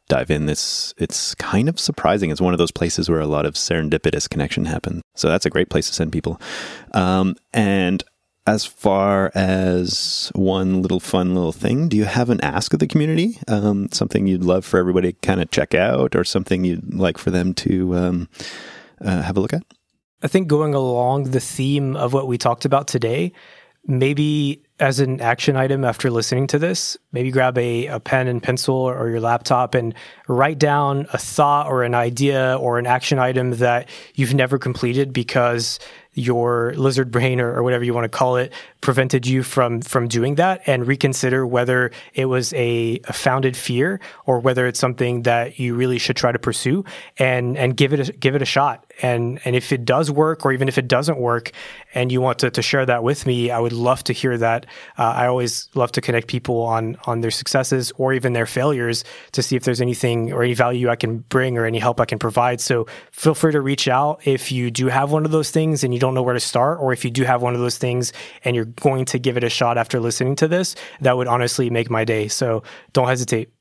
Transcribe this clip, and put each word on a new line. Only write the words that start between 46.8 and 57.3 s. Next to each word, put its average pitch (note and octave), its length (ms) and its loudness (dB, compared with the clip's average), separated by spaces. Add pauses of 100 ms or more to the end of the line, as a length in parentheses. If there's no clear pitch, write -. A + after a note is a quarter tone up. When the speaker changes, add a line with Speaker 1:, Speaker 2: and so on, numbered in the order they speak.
Speaker 2:
and, B2+ 400 0
and C3 200 0
give C#3 160 4
it C#3 160 0
a, - 40 -10
give C3+ 220 0
it C#3+ 60 2
a C3 40 -2
shot. C3+ 400 0 (160)
And, B2 440 0
and B2 100 0
if B2+ 160 0
it B2+ 140 -2
does C#3 240 2
work, D#3 340 0
or C#3 100 2
even C3 140 0
if C3+ 100 0
it B2+ 100 -2
doesn't C#3 320 0
work, A#2 320 -2 (420)
and B2 180 0
you B2+ 100 2
want B2+ 180 0
to, C3 100 2
to A#2+ 120 -2
share C3+ 240 2
that A#2+ 180 0
with C3+ 240 -2
me, A#2+ 240 0
I A#2+ 80 0
would A#2 140 0
love A#2+ 320 0
to B2 80 -2
hear B2 240 -2
that. A2+ 280 0 (320)
Uh, B2 60 0
I A#2 240 2
always B2 480 -2
love B2 180 2
to B2 80 -2
connect A#2 260 -2
people A#2+ 340 -2
on, A2+ 440 -2
on A#2 160 -2
their A2+ 100 -2